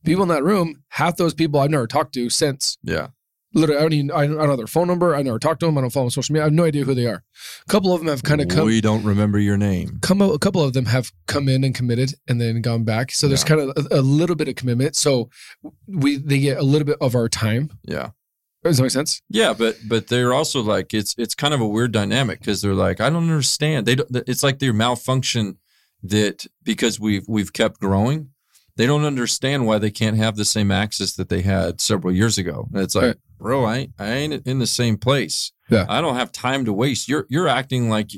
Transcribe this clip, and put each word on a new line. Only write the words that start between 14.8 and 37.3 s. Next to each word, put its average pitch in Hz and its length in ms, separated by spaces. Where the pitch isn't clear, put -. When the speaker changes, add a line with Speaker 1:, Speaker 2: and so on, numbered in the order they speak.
Speaker 1:
So 127 340
we, 143 320
they 139 220
get 135 180
a - 40
little 143 220
bit 147 160
of 123 140
our 117 160
time. 117 400
Speaker 2:
Yeah. 69 260
Speaker 1:
Does 156 120
that 123 60
make 131 100
sense? - 380
Speaker 2:
Yeah, 202 260
but, 113 220
but 110 200
they're 123 260
also 147 260
like, 104 320
it's, 107 240
it's 120 180
kind 147 200
of 131 80
a 110 40
weird 110 260
dynamic 107 500
'cause 98 180
they're 101 140
like, 92 260
"I 113 80
don't 165 140
understand." 151 640
They 123 80
don't, 135 160
it's - 160
like 139 160
their 131 160
malfunction 120 840
that 104 420
because 110 360
we've, 104 280
we've 104 240
kept - 280
growing, 113 500
they 113 80
don't 147 200
understand 135 640
why 107 120
they 104 140
can't 110 260
have 110 180
the 104 80
same 101 260
access 98 440
that - 160
they 90 120
had 92 380
several 92 320
years 104 240
ago. 85 380
And 98 80
it's - 140
like, 101 80
Speaker 1:
Right. 120 120
Speaker 2:
"Bro, 127 260
I, 120 320
I 101 140
ain't 139 360
in 131 120
the 120 80
same 117 320
place. - 540
Speaker 1:
Yeah. 180 180
Speaker 2:
I 123 120
don't 147 160
have 123 160
time 131 320
to 107 80
waste. 117 360
You're, 143 220